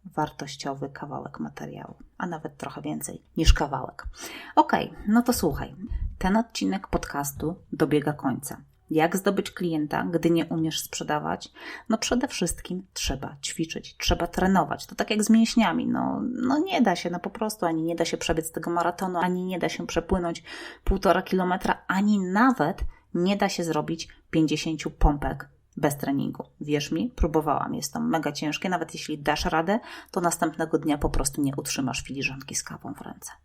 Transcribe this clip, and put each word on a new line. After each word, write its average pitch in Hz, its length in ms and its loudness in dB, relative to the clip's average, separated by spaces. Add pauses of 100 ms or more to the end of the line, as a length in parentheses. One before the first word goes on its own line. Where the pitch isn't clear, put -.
wartościowy 143 840 -6
kawałek 139 500 -10
materiału, - 560 -10 (220)
a 180 100 -4
nawet 160 300 -8
trochę - 240 -10
więcej 151 400 -8 (160)
niż 160 160 8
kawałek. 139 540 -2 (480)
Okej, - 380 4 (140)
no 226 140 6
to 247 120 2
słuchaj, - 420 0 (420)
ten 190 200 4
odcinek 190 500 -2
podcastu 151 680 -4 (180)
dobiega 147 400 2
końca. - 480 -4 (280)
Jak 156 280 4
zdobyć 196 340 0
klienta, 160 520 0
gdy 170 280 2
nie 165 140 4
umiesz 160 340 -2
sprzedawać? 151 720 -4 (380)
No 226 80 4
przede 254 300 0
wszystkim - 680 -4
trzeba 139 480 -4
ćwiczyć, - 560 -6
trzeba 175 300 0
trenować. 180 580 2
To - 100 -16
tak - 140 -2
jak 214 140 2
z - 60 0
mięśniami, 220 580 6
no, - 360 0
no 247 360 0
nie 359 220 2
da 196 140 6
się, 175 140 -4
no 175 100 -4
po 202 100 -6
prostu 214 360 -4
ani 165 180 0
nie 170 120 0
da 165 100 2
się 160 120 -2
przebiec 160 340 0
tego 165 200 -4
maratonu, 175 480 0
ani 180 260 2
nie 185 140 -2
da 165 100 0
się - 180 -6
przepłynąć 170 560 0 (400)
półtora 190 380 4
kilometra, 185 560 2 (100)
ani 202 320 4
nawet 190 640 4 (300)
nie 185 240 2
da 196 120 2
się 175 140 -2
zrobić 156 440 -2 (240)
pięćdziesięciu 156 600 2
pompek 143 580 2 (280)
bez 147 200 0
treningu. - 460 -2 (180)
Wierz 147 300 0
mi, 185 180 0
próbowałam, 156 680 0
jest 151 180 -8
to 156 60 -4
mega 156 320 0
ciężkie, 151 380 -4
nawet 165 240 -2
jeśli 151 260 -8
dasz 147 260 0
radę, 175 340 2 (320)
to 190 100 -2
następnego 165 560 0
dnia 147 200 2
po 147 120 2
prostu 139 320 0
nie 139 140 0
utrzymasz 135 480 -4
filiżanki 135 520 -6
z - 80 -4
kawą - 300 -12
w - 80 -14
ręce. - 300 -14 (140)